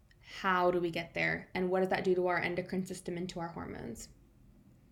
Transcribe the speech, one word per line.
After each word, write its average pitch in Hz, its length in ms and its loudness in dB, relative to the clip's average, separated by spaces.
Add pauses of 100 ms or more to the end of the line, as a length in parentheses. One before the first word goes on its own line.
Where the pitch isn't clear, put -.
(220)
how 180 480 2
do 180 80 4
we 170 140 0
get 170 200 -4
there? 165 420 -2
And 185 160 2
what 185 100 4
does 185 80 4
that 190 160 0
do 185 100 6
to 180 140 2
our 175 100 2
endocrine 180 480 -2
system 180 300 -8
and 180 140 -4
to 175 100 -8
our 165 80 -4
hormones? - 600 -10 (840)